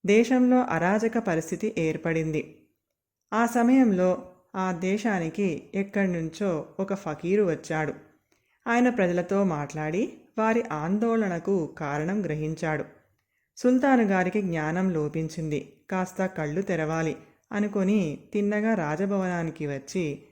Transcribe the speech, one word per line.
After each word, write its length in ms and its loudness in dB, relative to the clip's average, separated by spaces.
దేశంలో 500 4
అరాజక 600 2
పరిస్థితి 600 -2
ఏర్పడింది. 760 -2
ఆ 140 2
సమయంలో 760 4
ఆ 160 -2
దేశానికి 880 -2
ఎక్కడ్నుంచో 920 -2
ఒక 140 -2
ఫకీరు 500 0
వచ్చాడు. 500 -2
ఆయన 220 4
ప్రజలతో 560 2
మాట్లాడి 680 -2
వారి 240 2
ఆందోళనకు 1040 0
కారణం 460 -2
గ్రహించాడు. 600 -2
సుల్తాను 460 4
గారికి 400 2
జ్ఞానం 500 0
లోపించింది, 800 -4
కాస్త 360 -2
కళ్ళు 360 -4
తెరవాలి 540 -2
అనుకొని 680 0
తిన్నగా 420 0
రాజభవనానికి 920 -2
వచ్చి 640 -4